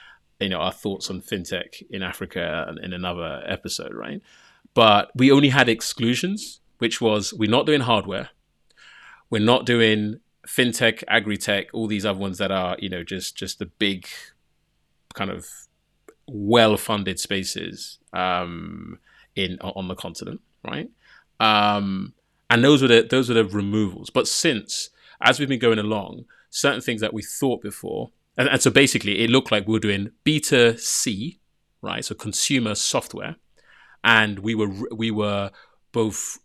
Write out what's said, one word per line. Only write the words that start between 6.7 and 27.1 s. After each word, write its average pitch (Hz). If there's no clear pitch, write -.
which 117
was 107
we're 107
not 123
doing 151
hardware, 101
we're 110
not 120
doing 107
fintech, 117
agri-tech, 104
all 110
these 104
other 98
ones 95
that 98
are, 92
you 95
know, 90
just, -
just -
the 92
big 98
kind 95
of 87
well-funded 104
spaces, 95
um, 85
in, 92
o-, 95
on 95
the 92
continent, -
right? 214
Um, 104
and 117
those 143
were 131
the, 117
those 127
were 120
the 113
removals. 101
But -
since, -
as 131
we've 139
been 127
going 113
along, 104
certain 131
things 113
that 107